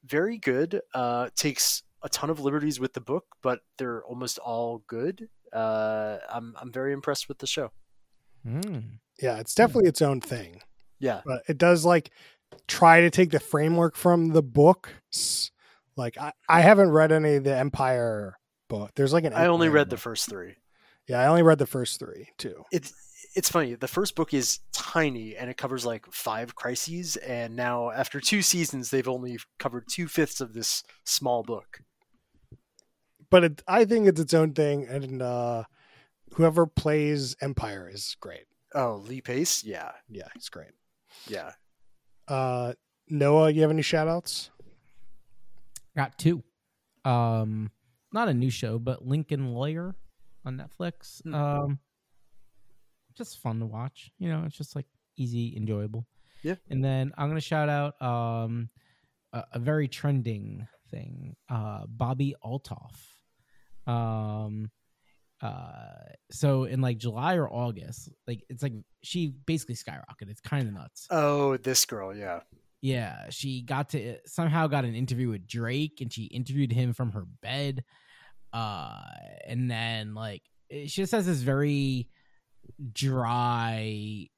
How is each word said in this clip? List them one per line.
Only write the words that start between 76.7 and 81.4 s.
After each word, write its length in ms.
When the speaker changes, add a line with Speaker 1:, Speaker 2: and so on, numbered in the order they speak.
Speaker 2:
him 200
from 200
her 120
bed. 400
Uh, 480
and 240
then, 440
like, 280
it, 220
she 120
just 100
has 140
this 140